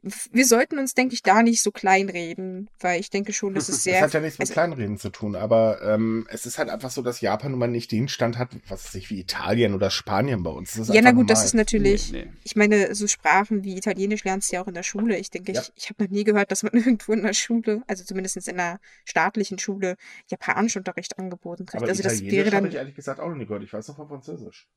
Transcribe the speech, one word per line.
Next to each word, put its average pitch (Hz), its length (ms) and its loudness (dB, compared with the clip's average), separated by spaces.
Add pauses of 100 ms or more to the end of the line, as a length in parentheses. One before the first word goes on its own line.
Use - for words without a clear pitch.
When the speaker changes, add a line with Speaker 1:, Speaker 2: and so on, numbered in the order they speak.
Speaker 1:
w-, 196 100 -10 (180)
wir 240 160 4
sollten 262 320 4
uns, 269 160 -4
denke 254 200 0
ich, - 100 -8
da 208 180 6
nicht 233 180 4
so 208 120 0
kleinreden, 185 1040 -2
weil 175 220 0
ich - 100 -8
denke 202 220 -4
schon, 202 220 -4
dass 170 140 -2
es 175 80 -2
Speaker 2:
<laughs> - 20 -2
Es - 40 -2
Speaker 1:
sehr 185 180 2
Speaker 2:
hat 151 120 4
ja 156 80 2
nichts 156 180 -6
mit - 40 -2
Speaker 1:
also - 100 -4
Speaker 2:
Kleinreden 131 440 -2
zu 101 140 -8
tun, 104 240 -6
aber, 110 480 4
ähm, 110 480 0
es - 160 -10
ist 120 100 -8
halt 143 140 -2
einfach 123 220 -8
so, 139 100 -6
dass 120 180 -4
Japan 107 300 -2
nun 131 80 -4
mal 120 80 2
nicht 117 240 -4
den 117 160 2
Stand 120 320 -2
hat, 127 120 -4 (180)
was 92 160 -10
weiß - 100 -16
ich, - 160 -12
wie 101 80 -6
Italien 104 560 0
oder 95 160 0
Spanien 104 540 -2
bei 82 60 -4
uns. 71 240 -10
Das 220 140 -4
ist 208 60 2
Speaker 1:
Ja, 220 80 8
na 247 60 10
Speaker 2:
einfach 247 140 8
Speaker 1:
gut, 208 80 4
das 220 100 6
Speaker 2:
normal. 208 60 2
Speaker 1:
ist - 80 -2
natürlich, 208 580 2
Speaker 3:
Nee, - 140 -10
nee. - 60 -18 (120)
Speaker 1:
ich - 100 -12
meine, 208 400 4
so 208 140 -2
Sprachen 196 560 2
wie 190 120 -6
Italienisch 202 460 -2
lernst 190 300 -2
du - 20 -4
ja 180 80 -4
auch 190 60 -8
in 180 60 -12
der 175 100 -10
Schule. 208 340 0
Ich 196 120 -8
denke, 185 200 -8
Speaker 2:
Ja. - 120 -2
Speaker 1:
ich, - 120 -14
ich - 160 -12
hab - 80 -16
noch 202 120 0
nie 202 120 0
gehört, 208 300 4
dass - 100 -2
man 208 100 -2
<laughs> - 20 -8
irgendwo 233 380 4
in 214 120 2
der 214 100 0
Schule, 226 540 0
also 190 160 -6
zumindest 190 320 -6
in 180 240 -8
einer 175 180 -4 (260)
staatlichen 185 540 0
Schule, 190 380 -4 (320)
Japanischunterricht - 880 -4
angeboten 180 480 -10
kriegt. - 160 -8
Speaker 2:
Aber 123 80 0
Speaker 1:
Also 185 140 -2
das - 160 0
Speaker 2:
Italienisch 98 160 0
Speaker 1:
wäre 196 180 4
Speaker 2:
hab 202 80 4
Speaker 1:
dann 190 80 0
Speaker 2:
ich 196 60 -8
ehrlich 139 180 -10
gesagt 135 240 -10
auch 160 120 -8
noch 165 40 -8
nie 123 120 -8
gehört. 101 180 -8
Ich - 80 -18
weiß 107 160 -10
noch 143 80 -18
von 147 100 -16
Französisch. 147 720 -16